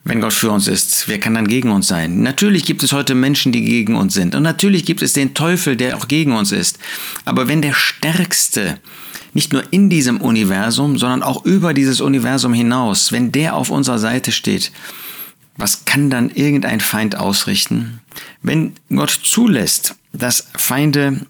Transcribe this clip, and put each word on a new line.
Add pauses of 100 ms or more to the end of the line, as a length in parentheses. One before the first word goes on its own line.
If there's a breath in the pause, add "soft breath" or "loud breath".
wenn
Gott
für
uns
ist,
wer
kann
dann
gegen
uns
sein?
Natürlich
gibt
es
heute
Menschen,
die
gegen
uns
sind.
Und
natürlich
gibt
es
den
Teufel,
der
auch
gegen
uns
ist. (460 loud breath)
Aber
wenn
der
Stärkste, (520 loud breath)
nicht
nur
in
diesem
Universum,
sondern
auch
über
dieses
Universum
hinaus,
wenn
der
auf
unserer
Seite
steht, (840 loud breath)
was
kann
dann
irgendein
Feind
ausrichten? (400 loud breath)
Wenn (160)
Gott
zulässt, (160)
dass
Feinde